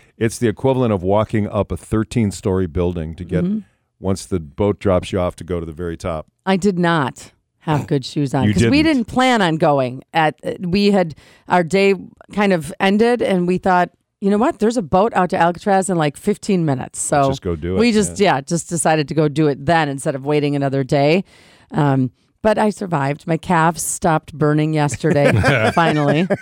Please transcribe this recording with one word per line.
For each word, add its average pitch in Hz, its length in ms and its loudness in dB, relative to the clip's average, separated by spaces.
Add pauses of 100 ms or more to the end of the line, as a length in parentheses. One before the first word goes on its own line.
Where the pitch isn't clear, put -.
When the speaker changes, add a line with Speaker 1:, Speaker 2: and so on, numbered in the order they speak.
(180)
Speaker 1:
it's 110 220 -4
the 117 100 0
equivalent 127 420 0
of 98 120 0
walking 104 440 0
up 101 240 -4
a 90 60 -6
thirteen-story 104 920 -2
building 85 480 -4
to 92 80 -14
get, 87 220 -2
Speaker 2:
Mm-hmm. 208 140 -4 (420)
Speaker 1:
once 95 240 -4
the 92 160 -4
boat 98 380 -2
drops 90 340 0
you 98 80 -2
off, 87 160 -4
to 87 80 -14
go 87 160 -6
to 82 40 -10
the 82 60 -10
very 85 240 -8
top. 80 320 -8 (180)
Speaker 2:
I 190 120 0
did 185 200 0
not 170 540 -2 (320)
have 147 240 -2
good 143 180 -2
shoes 143 280 -4
on 131 140 0
Speaker 1:
You 104 60 2
Speaker 2:
'cause 95 100 2
we 277 180 4
Speaker 1:
didn't. 311 40 2 (140)
Speaker 2:
didn't 226 100 -4
plan 254 320 2
on 165 160 0
going. 135 440 0 (120)
At, 156 260 0 (220)
we 202 300 2
had, 180 220 2 (360)
our 180 140 4
day 196 300 2 (400)
kind 202 200 2
of 160 260 -2
ended, 220 420 2
and 180 260 0
we 185 100 0
thought, 180 320 2 (320)
"You 196 100 0
know 208 60 2
what? 277 220 0
There's 220 180 0
a 247 40 0
boat 185 320 2
out 180 180 0
to 185 60 0
Alcatraz 185 520 0
in, 185 80 -2
like, 151 200 0
fifteen 196 480 -2
minutes." 131 340 -4
So - 180 -2
Speaker 1:
Let's 139 100 4
just 135 140 -2
go 87 160 -4
do 85 180 -4
it, 95 40 2
Speaker 2:
we 233 120 4
just, 196 280 0
Speaker 1:
yeah. 185 160 2
Speaker 2:
yeah, 135 60 -2
just - 280 -6
decided 160 400 0
to - 40 -8
go 151 140 2
do 151 200 0
it 139 180 -4
then 160 240 2
instead 139 260 -4
of 135 100 -10
waiting 147 300 0
another 139 300 -2
day. 147 400 2 (460)
Um, 135 400 0 (300)
but 214 160 2
I 214 120 2
survived. 151 580 -4
My 165 100 0
calves 165 460 0
stopped - 500 -2
burning 151 400 0
yesterday, 147 600 2
Speaker 1:
<laughs> 113 420 2
Speaker 2:
finally, 156 520 2 (140)